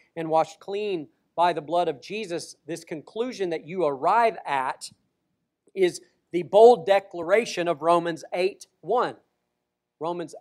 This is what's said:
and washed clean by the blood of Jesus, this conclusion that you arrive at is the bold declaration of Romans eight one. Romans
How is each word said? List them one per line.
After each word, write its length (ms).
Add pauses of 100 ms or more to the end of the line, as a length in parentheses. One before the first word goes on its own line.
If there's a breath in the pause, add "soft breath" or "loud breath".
(180 soft breath)
and 120
washed 300
clean 480 (300)
by 160
the 80
blood 260
of 140
Jesus, 640
this 180
conclusion 680
that 140
you 200
arrive 600
at 460 (840)
is 280 (300 soft breath)
the 120
bold 420
declaration 840
of 120
Romans 520
eight 320 (160)
one. 340 (840)
Romans 420